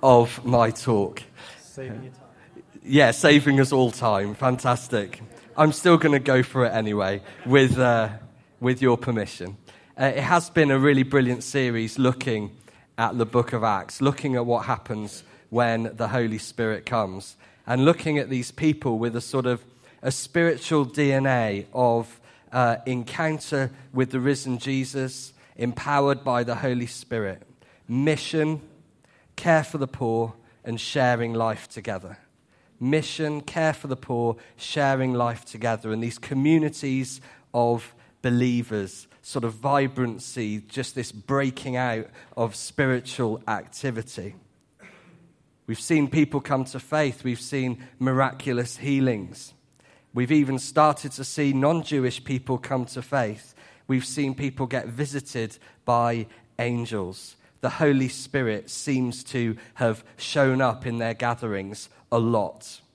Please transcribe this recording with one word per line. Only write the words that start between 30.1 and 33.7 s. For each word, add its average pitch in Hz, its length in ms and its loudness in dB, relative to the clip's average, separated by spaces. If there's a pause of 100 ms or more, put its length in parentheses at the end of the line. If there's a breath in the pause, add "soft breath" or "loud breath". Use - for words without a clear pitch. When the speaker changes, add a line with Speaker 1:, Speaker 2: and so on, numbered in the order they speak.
Speaker 1:
and 117 160 -8
sharing 120 540 0
life 113 340 -2
together. 98 520 -10 (600 soft breath)
Mission, 151 640 -2
care 156 320 0